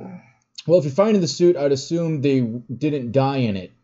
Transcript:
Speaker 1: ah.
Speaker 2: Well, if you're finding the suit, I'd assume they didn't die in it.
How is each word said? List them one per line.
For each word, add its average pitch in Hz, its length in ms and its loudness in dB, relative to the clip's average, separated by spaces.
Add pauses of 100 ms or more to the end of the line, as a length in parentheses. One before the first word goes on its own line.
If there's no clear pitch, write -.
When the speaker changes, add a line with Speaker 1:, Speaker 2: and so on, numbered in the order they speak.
Speaker 1:
ah. 185 220 -18 (440)
Speaker 2:
Well, 160 120 6
if - 60 2
you're 147 100 -4
finding 208 260 2
the 175 80 0
suit, 175 280 2
I'd 143 160 0
assume 160 500 -2
they 135 180 2
didn't 123 720 -4
die 135 260 2
in 110 180 0
it. 90 160 -12 (120)